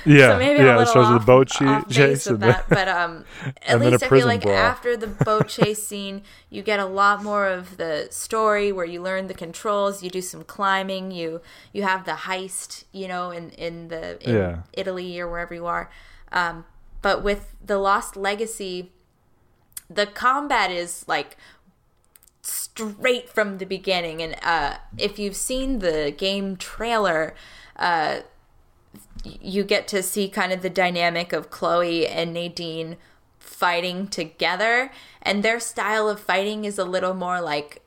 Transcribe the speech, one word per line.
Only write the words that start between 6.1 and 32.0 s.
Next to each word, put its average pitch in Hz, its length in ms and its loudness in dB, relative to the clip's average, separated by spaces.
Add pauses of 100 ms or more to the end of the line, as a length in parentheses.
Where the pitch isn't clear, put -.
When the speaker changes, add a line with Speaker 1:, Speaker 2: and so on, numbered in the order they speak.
Speaker 2:
you 202 120 -10
get 208 160 0
a 202 60 -2
lot 196 400 2
more 208 240 0
of 180 300 -6
the 160 320 -4
story 214 600 0
where 185 120 -4
you 170 180 -8
learn 190 240 -4
the 185 80 -10
controls, 196 680 -4
you 180 80 -8
do 185 100 -6
some 170 240 -12
climbing, 190 640 -4
you, 165 300 -8 (320)
you 202 100 -6
have 185 220 0
the 170 80 -4
heist, 190 800 -8
you 190 160 -10
know, 180 220 -6
in, 170 220 -14
in 170 360 -12
the, 165 340 -10
in 120 140 0
Speaker 1:
Yeah. 90 220 0 (160)
Speaker 2:
Italy 185 440 -8
or 175 100 -6
wherever 170 260 -8
you 170 120 -12
are. 170 240 -6 (400)
Um, 170 360 -4 (340)
but 190 240 0
with 202 300 -4 (100)
The 202 140 -2
Lost 196 400 0
Legacy, 196 760 -6 (960)
the 202 180 -2
combat 247 640 0
is, 175 380 -8
like, 151 280 -4 (1080)
straight 233 880 -4
from 202 300 -2
the 190 80 -10
beginning. 180 560 -4
And, 160 200 -8
uh, 156 340 0 (220)
if 202 200 -4
you've 202 180 -6
seen 262 420 -4
the 156 380 -2
game 196 400 -4
trailer, 196 800 -2 (420)
uh, 156 440 0 (1040)
y-, - 160 -14
you 196 240 -2
get 202 240 0
to 196 140 -2
see 196 260 -4
kind 190 240 -2
of 185 100 -4
the 185 80 -4
dynamic 175 640 0
of 160 180 -6
Chloe 170 560 0